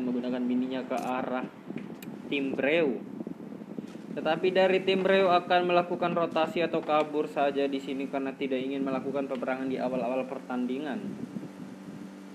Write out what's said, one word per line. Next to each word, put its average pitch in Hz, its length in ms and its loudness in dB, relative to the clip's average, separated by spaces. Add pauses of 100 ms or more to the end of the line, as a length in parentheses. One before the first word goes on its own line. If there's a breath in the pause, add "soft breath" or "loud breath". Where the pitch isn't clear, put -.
menggunakan 123 320 0
mininya 123 480 0
ke 131 80 -2
arah 127 480 -2 (880)
tim 139 240 0
Breu. 131 480 2 (1120)
Tetapi 165 400 2
dari 185 320 6
tim 190 160 4
Breu 190 240 6
akan 175 480 4
melakukan 175 400 2
rotasi 165 480 2
atau 160 160 0
kabur 151 480 2
saja 139 400 2
di 139 160 -2
sini 135 240 -4
karena 135 240 -2
tidak 131 320 -2
ingin 139 240 -2
melakukan 135 400 -2
peperangan 131 400 -2
di 127 160 -2
awal-awal 127 480 0
pertandingan. 127 720 -4 (1300)